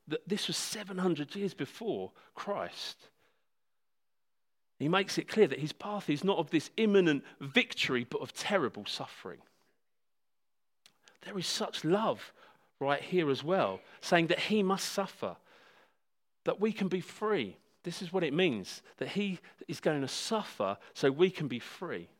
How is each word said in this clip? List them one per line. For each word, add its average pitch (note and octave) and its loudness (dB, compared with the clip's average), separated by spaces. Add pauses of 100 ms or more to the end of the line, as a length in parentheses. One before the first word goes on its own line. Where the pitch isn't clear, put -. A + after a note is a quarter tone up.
th-, D3+ -4
this G3 0
was E3 -2
seven G3+ -6
hundred D#3+ 2
years G3+ -2
before C3+ -6 (240)
Christ. - -6 (1700)
He C#3 0
makes F#3+ 2
it - -2
clear G#3 6
that C3 -4
his D3 -4
path G#3 -8
is D3 0
not F#3+ 2
of D#3 0
this D#3 0
imminent F#3 6 (160)
victory, C#3 0
but D3 -4
of C3+ -10
terrible B2+ -2
suffering. - -10 (1800)
There G3+ -10
is F3 -4
such - -4
love F3 2 (460)
right C#3 0
here F3 2
as C3 2
well, C#3 2 (200)
saying E3 4
that E3 2
he G#3+ 2
must F#3+ 0
suffer, A#2 -4 (1120)
that D#3+ -2
we A3 2
can G#3 -2
be F3+ 0
free. E3 -2 (260)
This F3 -8
is E3+ -10
what F#3 2
it C#3+ 2
means, C#3+ 2 (160)
that C3+ -4
he G3 -2 (260)
is D#3 -8
going D3+ 2
to C3 -2
suffer - -2 (160)
so C#3 2
we E3+ 4
can D#3 -4
be A#2+ -4
free A2 -10 (120)